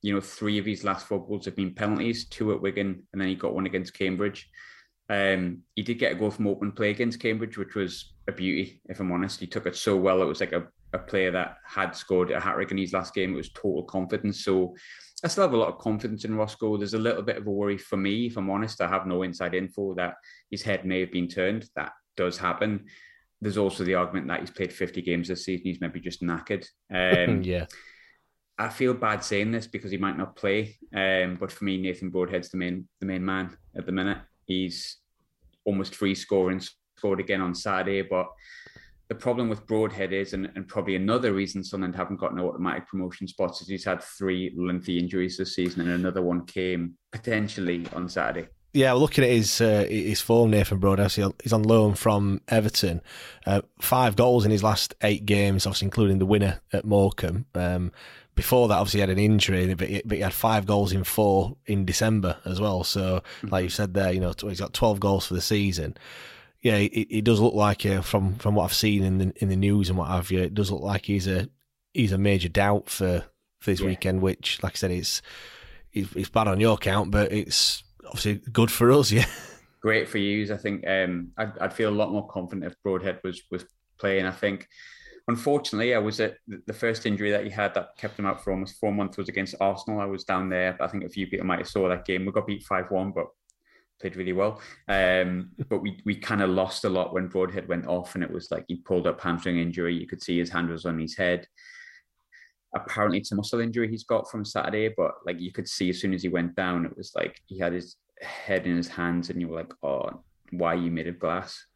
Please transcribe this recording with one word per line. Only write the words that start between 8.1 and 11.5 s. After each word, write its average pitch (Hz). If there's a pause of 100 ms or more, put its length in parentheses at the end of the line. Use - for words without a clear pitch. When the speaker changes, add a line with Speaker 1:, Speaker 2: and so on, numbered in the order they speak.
Speaker 1:
a 98
beauty, 92
if -
I'm 92
honest. 90
He 95
took 101
it 87
so 101
well. 92
It 90
was 82
like 95
a, 87 (260)
a 92
player 92
that 90